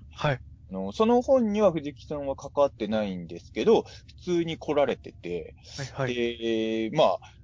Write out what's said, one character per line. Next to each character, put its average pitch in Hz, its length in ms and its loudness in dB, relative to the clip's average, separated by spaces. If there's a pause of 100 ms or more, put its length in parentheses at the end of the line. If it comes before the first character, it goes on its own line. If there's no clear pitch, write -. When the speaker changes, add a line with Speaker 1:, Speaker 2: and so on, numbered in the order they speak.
(120)
Speaker 1:
は 147 200 -2
い。 127 80 -4 (300)
Speaker 2:
あ - 40 -14
の、 95 180 -6
そ 220 140 2
の 240 160 4
本 247 320 2
に 214 80 2
は 196 100 8
藤 147 220 -4
木 117 120 -18
さ 156 100 -8
ん 143 100 -6
は 135 100 -4
関 139 200 -14
わ 143 120 6
っ - 40 0
て 110 160 -6
な 107 160 0
い 98 120 -4
ん 87 120 -10
で 85 120 -10
す - 120 -20
け 110 140 -2
ど、 196 180 6 (340)
普 175 220 -2
通 170 40 0
に 160 140 -6
来 - 160 -4
ら 143 120 4
れ 110 100 0
て - 160 -16
て、 85 440 -10 (400)
Speaker 1:
は 135 100 -2
い、 - 20 -2
は - 20 -2
い。 123 60 -4
Speaker 2:
で、 113 800 -2
ま 151 100 4
あ、 92 160 4 (240)